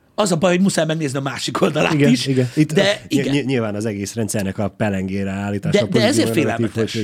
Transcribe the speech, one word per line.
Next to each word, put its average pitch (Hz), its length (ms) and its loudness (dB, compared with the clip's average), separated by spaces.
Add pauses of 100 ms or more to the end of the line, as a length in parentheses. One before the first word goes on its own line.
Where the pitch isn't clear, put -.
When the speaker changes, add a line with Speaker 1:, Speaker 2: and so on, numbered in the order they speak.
(200)
Speaker 1:
Az 202 120 2
a 175 60 2
baj, 175 140 2
hogy 180 100 2
muszáj 180 240 2
megnézni 156 320 -2
a 135 40 -4
másik 131 400 -4
oldalát 165 320 2
Speaker 2:
Igen, 139 180 6
Speaker 1:
is. 123 140 2
Speaker 2:
igen. 127 300 2
Itt 151 180 2
Speaker 1:
De 196 360 2
Speaker 2:
ny-, - 100 2
Speaker 1:
igen. 139 160 0
Speaker 2:
ny-, 139 100 0
nyilván 113 300 -2
az 104 100 -4
egész 101 280 -4
rendszernek 104 440 -2
a 101 120 0
pelengére 98 640 -2
állítása 101 460 -2
Speaker 1:
De, 208 60 2
Speaker 2:
a 202 40 -4
Speaker 1:
de - 180 2
ezért - 220 2
Speaker 2:
pozitív - 160 0
narratív, 113 280 -2
Speaker 1:
félelmetes. 107 220 -2
Speaker 2:
hogy, 113 100 -4